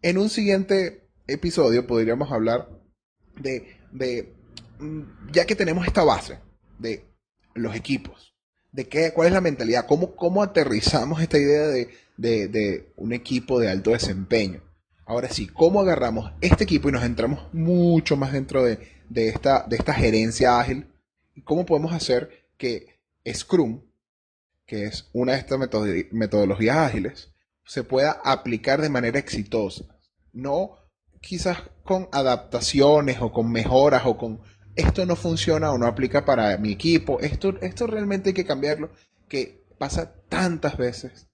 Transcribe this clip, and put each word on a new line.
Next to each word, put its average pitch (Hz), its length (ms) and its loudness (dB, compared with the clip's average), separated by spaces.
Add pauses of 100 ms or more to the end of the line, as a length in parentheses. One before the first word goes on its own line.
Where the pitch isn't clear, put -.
En 175 160 2
un 202 120 2
siguiente 196 800 0 (180)
episodio 135 640 2
podríamos 120 420 0
hablar 113 380 -2 (680)
de, 131 420 -8 (140)
de, 127 420 -6 (460)
mm, 151 540 -14
ya 170 120 4
que 208 120 -2
tenemos 175 320 -2
esta 180 160 2
base 107 340 0 (400)
de 110 260 -8 (500)
los 113 200 -6
equipos, - 640 -8 (340)
de 135 160 -8
qué, 160 260 0
cuál 165 140 4
es 185 80 6
la 190 60 4
mentalidad, 120 460 0
cómo, 165 280 2
cómo 185 300 2
aterrizamos 147 760 0
esta 160 180 2
idea 147 280 4
de, 127 220 -2 (280)
de, 110 300 0
de 104 480 -2
un 113 180 -6
equipo 123 460 -2
de 110 120 2
alto 95 200 0
desempeño. 98 720 0 (420)
Ahora 123 260 -4
sí, 98 180 -6
¿cómo 180 320 4
agarramos 123 500 0 (120)
este 175 200 6
equipo 160 260 2
y 139 40 0
nos 120 100 -2
entramos 120 500 -4
mucho 165 640 2
más 139 160 -2
dentro 135 300 0
de, 113 160 2 (300)
de 113 220 0
esta, 135 380 2
de 117 80 -2
esta 143 180 -2
gerencia 117 680 4
ágil? 127 260 -4 (480)
¿Y 139 80 -20
cómo 170 240 -2
podemos 160 260 0
hacer - 540 -4 (100)
que - 440 -8 (280)
Scrum, 120 540 -2 (840)
que 104 200 -8
es - 280 -12
una 127 200 0
de 135 60 0
estas 135 200 -4
metodi-, 104 540 -2
metodologías 104 640 0
ágiles, 113 560 -2 (320)
se 127 200 -8
pueda 139 280 2 (120)
aplicar 135 560 0
de 151 80 -2
manera 123 300 0
exitosa? 107 680 -6 (480)
No 143 460 -6 (420)
quizás 180 380 -6 (260)
con 185 280 -2
adaptaciones 135 1080 2
o 117 120 -2
con 117 180 -2
mejoras 127 540 4
o 120 120 2
con 110 240 -8 (360)
"esto - 280 2
no 175 120 0
funciona 156 560 0
o 127 60 0
no 120 80 2
aplica 131 380 0
para 110 340 2
mi 107 140 -2
equipo, 156 480 0
esto, 190 400 -2
esto 185 260 -6
realmente 202 440 -2
hay 185 40 -2
que 185 100 -2
cambiarlo", 151 460 -4 (380)
que - 360 -8 (140)
pasa 160 360 -6 (140)
tantas 170 480 -2
veces 123 580 -8